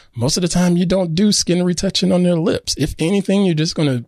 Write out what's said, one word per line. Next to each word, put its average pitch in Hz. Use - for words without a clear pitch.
most 117
of 190
the 180
time 175
you 180
don't 180
do 202
skin 175
retouching 180
on 180
their 175
lips. -
If -
anything, 196
you're 175
just 156
gonna, 135